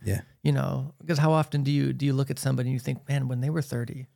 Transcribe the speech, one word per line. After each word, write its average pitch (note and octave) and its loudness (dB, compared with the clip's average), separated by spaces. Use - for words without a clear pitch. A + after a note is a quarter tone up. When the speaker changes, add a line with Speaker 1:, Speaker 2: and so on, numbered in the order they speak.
Speaker 1:
Yeah. G2 -2
Speaker 2:
you D3 2
know, C3+ -2
'cause D#3 0
how D3+ 4
often D3 2
do C#3 0
you, C#3 2
do B2+ -4
you C#3 4
look C#3 0
at C3+ -6
somebody C3 0
and C3 0
you B2 -2
think, - -6
"Man, C3+ 0
when B2 -2
they C#3 0
were D#3 0
thirty, B2 -6